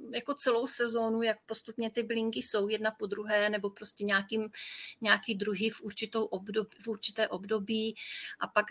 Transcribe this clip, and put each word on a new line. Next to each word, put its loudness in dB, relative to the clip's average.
jako -4
celou 4
sezónu, 2
jak 0
postupně 2
ty -4
bylinky -2
jsou 8
jedna -2
po -8
druhé, 0
nebo -4
prostě -4
nějakým, -2
nějaký 2
druhy -2
v 0
určitou -2
obdob-, -6
v -6
určité 0
období -4
a -6
pak, 0